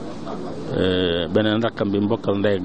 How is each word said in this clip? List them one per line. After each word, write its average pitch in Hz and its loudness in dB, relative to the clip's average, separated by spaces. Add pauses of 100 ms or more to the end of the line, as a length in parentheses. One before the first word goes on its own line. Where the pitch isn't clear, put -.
(760)
Euh, 90 2
beneen 107 2
rakkam 107 0
bi 101 2
mbokkal 104 0
ndey 101 2
ak 92 -2